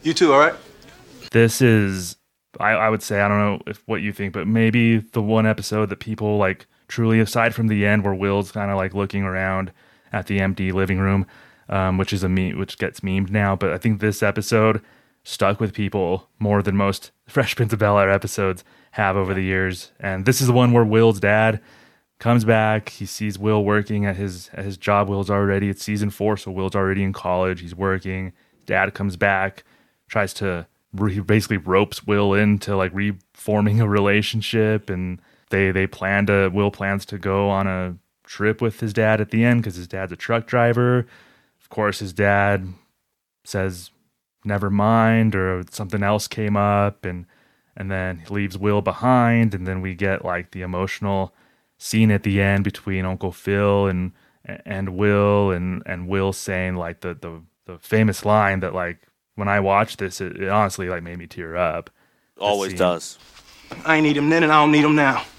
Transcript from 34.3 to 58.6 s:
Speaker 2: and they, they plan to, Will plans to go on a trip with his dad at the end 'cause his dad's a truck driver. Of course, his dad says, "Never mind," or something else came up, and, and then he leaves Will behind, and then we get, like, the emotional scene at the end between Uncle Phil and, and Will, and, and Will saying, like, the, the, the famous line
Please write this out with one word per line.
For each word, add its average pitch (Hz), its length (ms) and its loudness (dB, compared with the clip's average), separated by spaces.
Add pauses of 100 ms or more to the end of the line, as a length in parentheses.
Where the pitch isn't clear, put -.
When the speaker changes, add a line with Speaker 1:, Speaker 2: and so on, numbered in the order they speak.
Speaker 2:
and 90 300 -6 (300)
they, 98 220 2
they 95 160 0
plan 101 400 0
to, 98 260 4
Will 101 180 2
plans 98 360 -4
to 104 100 -12
go 98 320 0
on 98 180 0
a 92 300 -6 (260)
trip 107 380 -2
with 113 180 -2
his 107 140 -6
dad 110 260 2
at 104 120 -4
the 113 120 2
end 120 200 4
'cause 98 120 -8
his 87 120 -12
dad's 95 240 -10
a 85 40 -12
truck 113 300 -4
driver. 123 600 2 (540)
Of - 100 -20
course, 104 300 -2
his 95 140 -8
dad 101 560 2 (760)
says, 92 460 -6 (560)
"Never 101 240 -2
mind," 110 640 4
or 92 340 -2
something 101 320 -6
else 104 260 0
came 104 280 -4
up, 101 500 0
and, 87 200 -8 (500)
and 95 160 -8
then 92 280 -4
he 82 140 -14
leaves 98 240 -4
Will 104 240 2
behind, 117 720 2
and 92 140 -6
then 92 140 -4
we 92 140 -8
get, 95 280 -2
like, 87 280 -6
the 92 100 -12
emotional 95 720 -4 (440)
scene 110 320 2
at 101 140 2
the 98 180 0
end 98 220 2
between 95 420 -4
Uncle 92 260 -6
Phil 101 560 0
and, 90 240 -2 (540)
and 98 300 -8
Will, 101 560 2
and, 90 340 -4
and 90 220 -10
Will 98 260 -2
saying, 92 440 -4
like, 85 240 -10
the, 87 140 -8
the, 82 260 -16 (240)
the 87 140 -18
famous 110 460 0
line 101 360 2